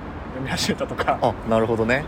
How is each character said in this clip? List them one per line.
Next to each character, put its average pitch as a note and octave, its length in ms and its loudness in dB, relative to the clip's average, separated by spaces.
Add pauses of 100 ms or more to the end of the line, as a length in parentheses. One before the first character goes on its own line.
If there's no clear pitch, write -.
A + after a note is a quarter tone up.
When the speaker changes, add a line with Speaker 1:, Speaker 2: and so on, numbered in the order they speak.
(340)
Speaker 1:
読 C3 80 -8
み C3+ 60 -6
始 - 220 -2
め G3+ 60 -2
た - 100 -4
と - 80 -8
か。 C3+ 280 0
Speaker 2:
あ、 A#2+ 120 4 (140)
な A2+ 100 4
る A2+ 80 4
ほ A2+ 100 2
ど A2+ 100 2
ね。 C3 220 2